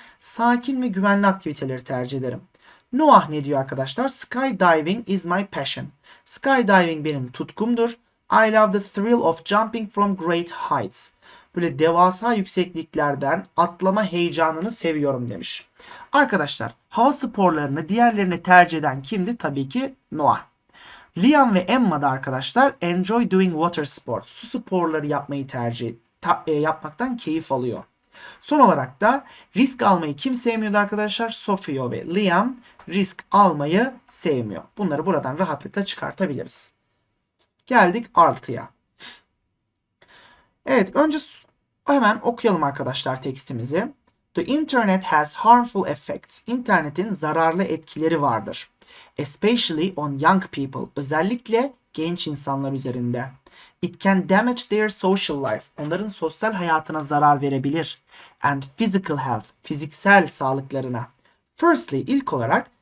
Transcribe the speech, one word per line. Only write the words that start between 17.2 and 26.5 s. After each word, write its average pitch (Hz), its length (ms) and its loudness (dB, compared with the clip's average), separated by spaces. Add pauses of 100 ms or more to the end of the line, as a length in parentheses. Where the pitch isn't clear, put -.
diğerlerine 202 540 2
tercih 180 360 8
eden 139 240 -2
kimdi? 208 340 -4
Tabii 139 320 -4
ki 269 260 -4 (180)
Noah. 147 320 0 (760)
Liam 254 360 6
ve 185 40 6
Emma 185 440 2
da 139 80 2
arkadaşlar 135 680 0
enjoy 185 500 0
doing 185 220 4
water 160 320 -2
sports. - 440 -8
Su - 180 -18
sporları 165 600 -2
yapmayı 143 400 -4
tercih, 117 480 -6 (260)
ta-, 175 260 0
e, 160 60 0